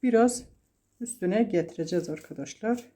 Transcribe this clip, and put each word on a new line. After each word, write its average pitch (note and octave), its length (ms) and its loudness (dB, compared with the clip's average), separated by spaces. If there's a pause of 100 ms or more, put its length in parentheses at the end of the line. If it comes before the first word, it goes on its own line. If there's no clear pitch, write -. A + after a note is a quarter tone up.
Biraz A#3+ 420 4 (560)
üstüne G#3+ 420 0
getireceğiz E3+ 640 -2
arkadaşlar. D#3 760 -6 (120)